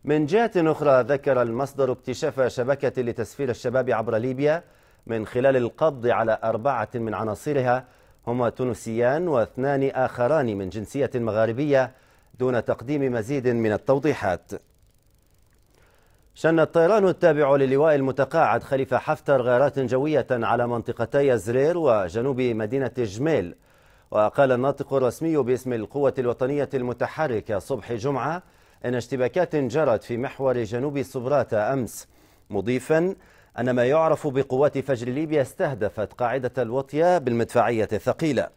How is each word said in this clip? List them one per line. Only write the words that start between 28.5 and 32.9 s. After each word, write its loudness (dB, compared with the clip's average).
إن -2
اشتباكات -2
جرت 2
في -6
محور -2
جنوب -4
صبرات -2
أمس، -4
مضيفا 0